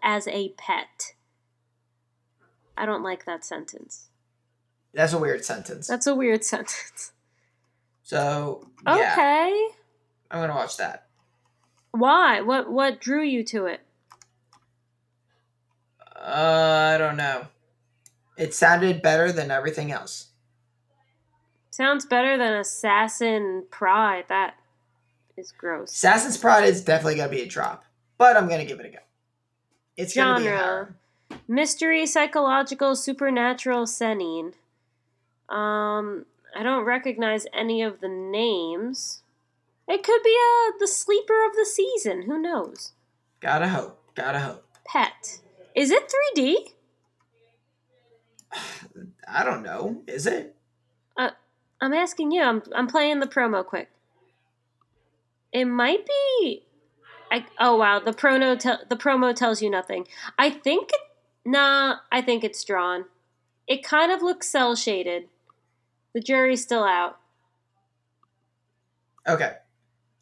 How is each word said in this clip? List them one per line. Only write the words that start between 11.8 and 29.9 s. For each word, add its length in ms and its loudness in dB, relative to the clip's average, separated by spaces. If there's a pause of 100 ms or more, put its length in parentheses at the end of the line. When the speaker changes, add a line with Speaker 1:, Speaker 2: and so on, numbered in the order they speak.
Speaker 1:
Why? 480 4
What, 320 -2
what 280 0
drew 220 -2
you 220 -2
to 220 -4
it? 160 -8 (2250)
Speaker 2:
Uh, 800 4
I 40 4
don't 180 0
know. 300 -4 (920)
It 180 -4
sounded 480 4
better 300 4
than 180 -4
everything 420 -4
else. 360 -12 (1400)
Speaker 1:
Sounds 360 0
better 300 2
than 180 2
Assassin 1160 0
Pride. 580 2
That 260 -2 (840)
is 160 -18
gross. 400 -8
Speaker 2:
Assassin's 460 2
Pride 260 6
is 200 4
definitely 320 2
gonna 140 -2
be 120 -4
a 40 -8
drop, 380 -6 (340)
but 180 8
I'm 120 4
gonna 160 -2
give 160 -10
it 60 -16
a 40 -18
go. 80 -20 (960)